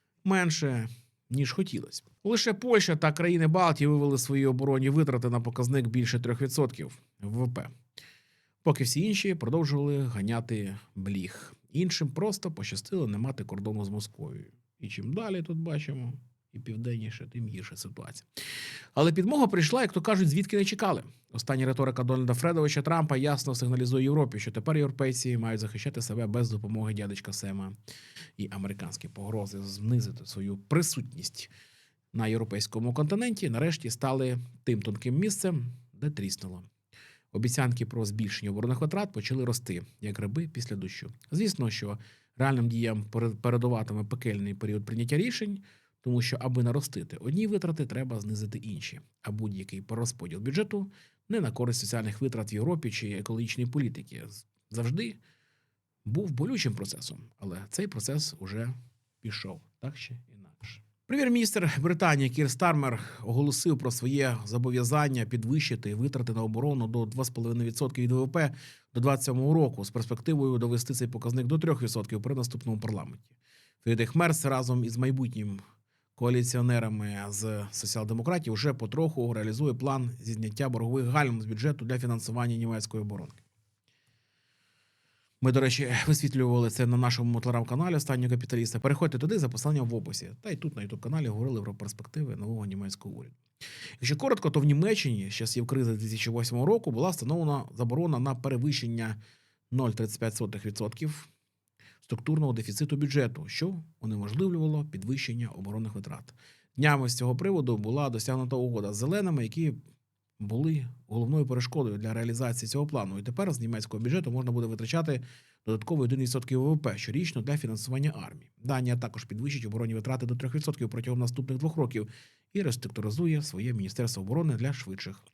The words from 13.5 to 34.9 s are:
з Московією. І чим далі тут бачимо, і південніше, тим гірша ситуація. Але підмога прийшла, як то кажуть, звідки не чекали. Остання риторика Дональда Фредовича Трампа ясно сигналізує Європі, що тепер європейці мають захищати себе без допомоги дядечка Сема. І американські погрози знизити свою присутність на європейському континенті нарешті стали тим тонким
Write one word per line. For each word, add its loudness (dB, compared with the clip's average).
з -4
Московією. -10
І -8
чим -6
далі -2
тут -6
бачимо, -4
і -12
південніше, -6
тим -4
гірша -10
ситуація. -14
Але 6
підмога 6
прийшла, 4
як 0
то 0
кажуть, 4
звідки 2
не 4
чекали. 0
Остання 0
риторика 2
Дональда 2
Фредовича 4
Трампа 4
ясно 2
сигналізує 2
Європі, 4
що -4
тепер 0
європейці 0
мають 0
захищати -4
себе -2
без 2
допомоги -2
дядечка -6
Сема. -6
І -6
американські -8
погрози -6
знизити 0
свою -6
присутність -2
на 0
європейському 0
континенті 0
нарешті 0
стали 0
тим 2
тонким -2